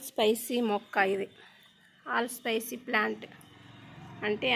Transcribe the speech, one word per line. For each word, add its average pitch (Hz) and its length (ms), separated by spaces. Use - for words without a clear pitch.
స్పైసీ 226 460
మొక్క. 208 260
ఇది 190 120
ఆల్ 240 320
స్పైసీ 226 380
ప్లాంట్ 220 380
అంటే 208 280